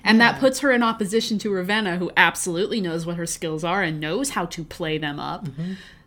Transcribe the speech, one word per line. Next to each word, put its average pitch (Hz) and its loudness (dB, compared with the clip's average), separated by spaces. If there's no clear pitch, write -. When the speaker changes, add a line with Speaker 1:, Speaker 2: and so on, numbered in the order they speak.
Speaker 1:
And 220 8
that 233 6
Speaker 2:
Yeah. - -10
Speaker 1:
puts 262 4
her 277 2
in 240 4
opposition 220 0
to 214 -4
Ravenna, 190 -2
who 180 -2
absolutely 180 2
knows 165 -2
what 170 -4
her 170 -4
skills 160 -6
are 180 0
and 160 -2
knows 196 -2
how 180 -2
to 170 -10
play 156 -4
them 147 -4
up. 151 -8
Speaker 2:
Mm-hmm. 165 -8